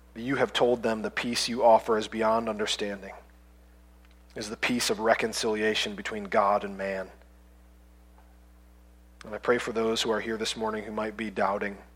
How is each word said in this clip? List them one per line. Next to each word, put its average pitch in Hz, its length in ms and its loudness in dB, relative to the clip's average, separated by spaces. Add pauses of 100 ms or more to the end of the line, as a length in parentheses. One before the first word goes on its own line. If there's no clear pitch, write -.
(140)
That 113 60 -12
you 131 160 -2
have 123 160 2
told 123 300 4
them 110 200 0
the 104 80 -4
peace - 380 -2
you 117 160 0
offer 113 340 8
is 107 80 -4
beyond 110 420 0
understanding, 101 680 -4 (1200)
is 107 140 -8
the 113 60 -8
peace 120 340 0
of 104 100 0
reconciliation 110 920 2
between 104 300 -8
God 101 380 4
and 98 140 -8
man. 95 340 -6 (2250)
And 110 100 -10
I 104 40 -6
pray 123 200 2
for 123 120 -6
those 113 320 0
who 123 80 0
are 104 100 0
here 110 160 -4
this 107 200 -4
morning 110 260 -4
who 110 80 -10
might 107 260 -4
be 110 140 -6
doubting 101 480 -2 (180)